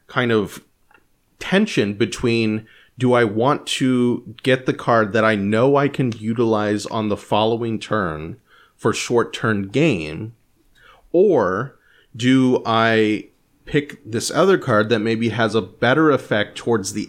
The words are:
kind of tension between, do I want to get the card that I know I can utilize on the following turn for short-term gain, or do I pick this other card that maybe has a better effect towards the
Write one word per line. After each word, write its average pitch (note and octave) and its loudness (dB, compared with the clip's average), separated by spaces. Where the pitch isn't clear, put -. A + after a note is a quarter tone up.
kind B2 -2
of G#2+ -2
tension D3 0
between, A2 -2
do B2 2
I A#2+ 4
want A2+ 0
to B2 0
get B2+ 0
the C#3+ -2
card A2 0
that A2 2
I A2 2
know G#2+ 2
I C#3+ 2
can C3+ -2
utilize G#2+ -2
on A2 -4
the G2+ -2
following A2+ -2
turn F2 -4
for A2+ -2
short-term A2 -2
gain, G#2+ -2
or C3+ 2
do B2+ 2
I A2 2
pick - -4
this A2 -6
other F3+ 2
card A2 2
that A#2 2
maybe A2+ -2
has A2 -2
a A2 2
better C3+ 2
effect A2+ -2
towards G#2 -2
the G#2 -6